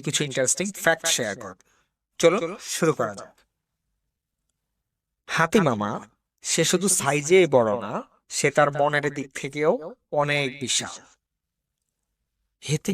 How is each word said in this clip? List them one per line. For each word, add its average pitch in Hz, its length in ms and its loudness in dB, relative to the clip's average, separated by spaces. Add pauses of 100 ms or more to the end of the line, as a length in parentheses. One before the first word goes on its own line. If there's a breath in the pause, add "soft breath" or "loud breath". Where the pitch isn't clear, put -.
কিছু 156 240 -2
ইন্টারেস্টিং 135 380 -2 (160)
ফ্যাক্ট 165 220 2 (100)
শেয়ার 107 280 -4
করব। 95 160 -14 (600)
চলো 170 160 6 (400)
শুরু 160 220 2
করা 110 200 -4
যাক। - 140 -20 (2000)
হাতি 165 320 2
মামা, 104 240 0 (600)
সে 165 200 2
শুধু 185 160 0 (120)
সাইজে 147 400 4 (160)
বড় 113 160 4 (140)
না, 110 80 -8 (440)
সে 151 100 0 (100)
তার 147 120 6 (100)
মনের 147 260 2 (120)
দিক 135 100 -8 (120)
থেকেও 151 320 0 (500)
অনেক 143 260 0 (140)
বিশাল। - 340 -4 (1700)
হেতে 151 260 -2